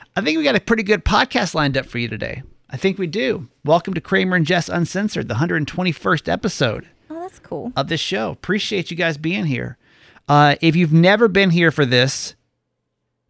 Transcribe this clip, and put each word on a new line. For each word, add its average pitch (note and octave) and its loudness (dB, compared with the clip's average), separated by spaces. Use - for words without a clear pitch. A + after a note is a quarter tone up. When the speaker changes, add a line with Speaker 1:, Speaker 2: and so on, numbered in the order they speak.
Speaker 1:
I G3 -4
think D#4 0
we D4+ -2
got C4 2
a - 2
pretty A3+ 0
good G3+ 0
podcast A#3 0
lined C#3+ 0
up C3 -2
for - -10
you A#2 -4
today. A#2 -8
I C3 -10
think F#3+ 0
we F#3+ -4
do. F#3+ -4
Welcome E3 2
to E3 -4
Kramer F#3 0
and D#3+ 2
Jess E3+ 0
Uncensored, E3+ -4
the A#2 -4
hundred D#3+ -2
twenty-first F#3 -2
episode E3 -2
Speaker 2:
Oh, D#4+ -12
that's - -14
cool. G3 -10
Speaker 1:
of C#3 -2
this E3 -2
show. G#3 -4
Appreciate F#3+ -4
you E3+ -10
guys E3 -2
being F3 -4
here. B2 -4
Uh, D3 6
if D#3+ 4
you've E3 2
never G3+ 6
been F#3+ 4
here E3+ 4
for D3+ 2
this, B2+ 0